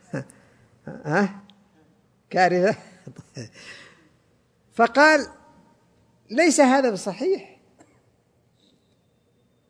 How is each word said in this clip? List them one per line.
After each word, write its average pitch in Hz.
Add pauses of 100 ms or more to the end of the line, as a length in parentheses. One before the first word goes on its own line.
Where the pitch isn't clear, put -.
(840)
ها؟ 185 (880)
كارثة. 180 (600)
<laughs> 117 (1300)
فقال: 262 (1040)
"ليس 302
هذا 262
بصحيح"، 214 (2000)